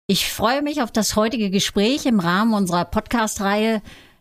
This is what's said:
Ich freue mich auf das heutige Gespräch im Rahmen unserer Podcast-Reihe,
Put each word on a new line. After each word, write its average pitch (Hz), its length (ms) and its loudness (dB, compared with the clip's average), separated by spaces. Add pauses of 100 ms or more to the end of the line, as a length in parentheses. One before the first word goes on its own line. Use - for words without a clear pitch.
Ich - 260 0
freue 254 300 0
mich 294 180 -2
auf 226 100 -2
das - 260 0
heutige 214 340 0
Gespräch 208 560 0
im 233 120 4
Rahmen 190 360 2
unserer 175 320 0
Podcast-Reihe, 214 960 -2 (380)